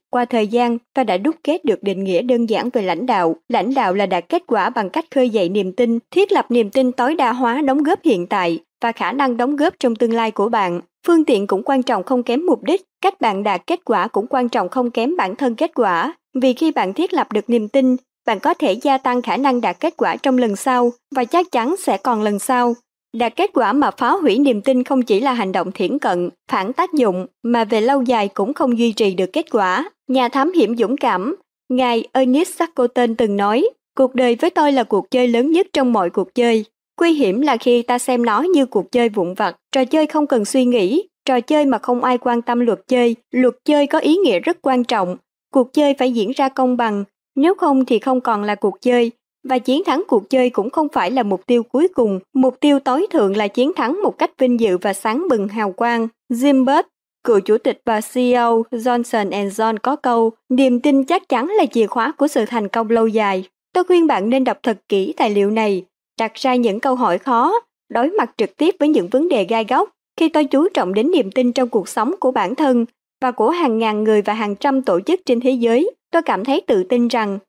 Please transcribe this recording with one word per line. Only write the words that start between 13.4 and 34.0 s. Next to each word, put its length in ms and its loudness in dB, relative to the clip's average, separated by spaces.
đạt 240 -4
kết 180 -4
quả 240 0
cũng 180 -2
quan 220 -2
trọng 200 -2
không 220 -2
kém 260 -2
bản 200 -4
thân 180 -2
kết 200 -2
quả. 400 0
Vì 180 2
khi 180 0
bạn 220 -2
thiết 220 -4
lập 180 -2
được 180 -4
niềm 180 0
tin, 280 2
bạn 140 -2
có 140 0
thể 180 0
gia 260 0
tăng 240 -2
khả 140 -2
năng 240 0
đạt 200 -4
kết 160 -2
quả 200 -2
trong 220 0
lần 180 0
sau 360 0
và 100 -2
chắc 280 0
chắn 240 -2
sẽ 200 -2
còn 260 -2
lần 160 0
sau. 360 0
Đạt 200 -2
kết 180 0
quả 180 0
mà 180 2
phá 200 -2
hủy 280 2
niềm 220 2
tin 240 0
không 180 0
chỉ 180 0
là 120 0
hành 200 -4
động 200 -4
thiển 260 -4
cận, 320 -2
phản 220 -2
tác 200 -2
dụng, 340 0
mà 220 0
về 160 0
lâu 220 2
dài 260 0
cũng 260 -4
không 240 0
duy 140 2
trì 220 0
được 180 -2
kết 180 -4
quả. 400 0
Nhà 200 0
thám 240 0
hiểm 240 2
dũng 200 0
cảm, 400 -2
ngài 440 -2
Ernest 420 2
Shackleton 600 -2
từng 220 0
nói, 340 2
"Cuộc 180 2